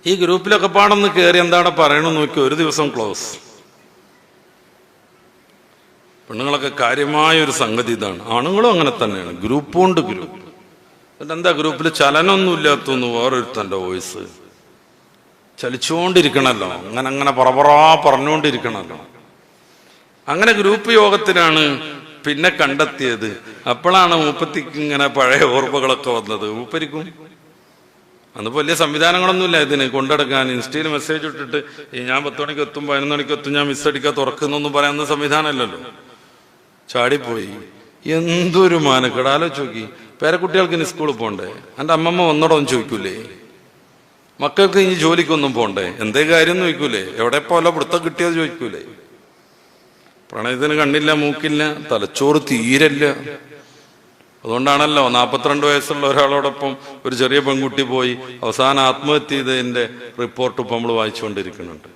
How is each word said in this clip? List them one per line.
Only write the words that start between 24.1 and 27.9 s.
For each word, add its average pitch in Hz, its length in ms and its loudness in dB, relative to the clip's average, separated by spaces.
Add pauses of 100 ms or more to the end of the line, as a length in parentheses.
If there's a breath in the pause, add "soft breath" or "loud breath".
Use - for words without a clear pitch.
മൂപ്പത്തിക്ക് 147 600 -4
ഇങ്ങനെ 143 220 0
പഴയ 135 360 4 (120)
ഓർമ്മകളൊക്കെ 131 560 0
വന്നത്. 107 360 -4 (120)
മൂപ്പരിക്കും 156 720 -10 (1040)